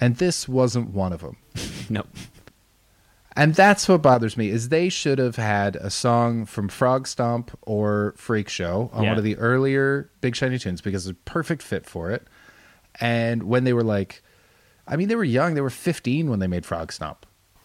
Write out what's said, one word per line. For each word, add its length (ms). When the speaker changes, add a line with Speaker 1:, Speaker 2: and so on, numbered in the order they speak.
Speaker 1:
and 160
this 320
wasn't 420
one 220
of 100
'em. 140
Speaker 2:
<laughs> 280
Nope. 180
Speaker 1:
And 180
that's 340
what 140
bothers 340
me, 140
is 180
they 200
should 300
have 180
had 400
a 120
song 580
from 220
Frog 380
Stomp 560
or 540
Freak 320
Show 440
on 120
Speaker 2:
Yeah. 60
Speaker 1:
one 80
of 60
the 120
earlier 760
Big 140
Shiny 240
Tunes, 220
because 260
it's 100
a 140
perfect 320
fit 240
for 240
it. 160
And 440
when 200
they 80
were, 120
like, 380
I 100
mean, 120
they 60
were 100
young. 300
They 60
were 100
fifteen 580
when 120
they 80
made 180
Frog 260
Stomp. 320